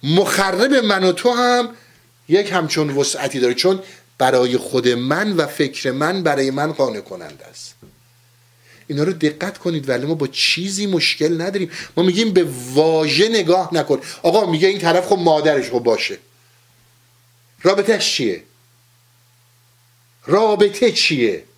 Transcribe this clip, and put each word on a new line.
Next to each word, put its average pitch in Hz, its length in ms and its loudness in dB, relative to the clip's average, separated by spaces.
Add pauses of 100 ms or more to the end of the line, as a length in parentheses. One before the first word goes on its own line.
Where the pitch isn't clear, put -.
مخرب 190 680 2
من 208 300 2
و 185 80 4
تو 208 200 0
هم 247 440 0 (540)
یک 196 220 0
همچون 160 380 -2
وسعتی 139 500 -2
داره، 123 140 2
چون 185 260 0 (380)
برای 127 400 2
خود 123 300 -2
من 139 460 0
و 160 140 0
فکر 139 440 -4
من 160 320 -2
برای 139 280 0
من 147 200 -4
قانع 123 280 -2
کننده 82 460 -16
است. - 300 -20 (1120)
اینا 147 160 -2
رو 185 100 0
دقت 165 440 -4
کنید، 151 320 -6
ولی 127 160 -2
ما 160 100 -2
با 143 120 -4
چیزی 196 600 -4
مشکل 165 540 0
نداریم. 190 300 -4 (260)
ما 170 60 2
می‌گیم 190 300 2
به 180 140 4 (260)
واژه 156 560 2
نگاه 180 440 0
نکن. 147 280 0 (200)
آقا 180 300 2
میگه 165 160 2
این 196 120 0
طرف، 170 280 2
خب 202 120 2
مادرش، 151 500 2
خب 123 100 0
باشه، 113 380 0 (1500)
رابطه‌اش 196 520 2
چیه؟ 98 280 -4 (1800)
رابطه 208 680 2
چیه؟ 113 520 0 (140)